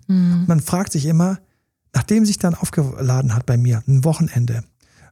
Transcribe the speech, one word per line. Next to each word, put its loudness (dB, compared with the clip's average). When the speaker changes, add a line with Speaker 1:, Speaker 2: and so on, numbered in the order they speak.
Speaker 1:
Mhm. 2
Speaker 2:
Und -2
man 2
fragt -4
sich -2
immer, 0
nachdem 2
sich 0
dann 0
aufgeladen -2
hat -2
bei 2
mir, 0
ein 4
Wochenende, -2